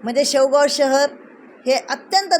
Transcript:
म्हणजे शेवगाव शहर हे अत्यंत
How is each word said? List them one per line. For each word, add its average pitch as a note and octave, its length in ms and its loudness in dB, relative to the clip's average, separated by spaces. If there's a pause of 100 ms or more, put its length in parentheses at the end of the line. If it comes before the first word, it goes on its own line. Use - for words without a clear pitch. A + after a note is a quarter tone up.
म्हणजे B3 200 -2
शेवगाव C#4 440 2
शहर C#4 400 0 (580)
हे B3+ 60 0
अत्यंत F#4 680 -4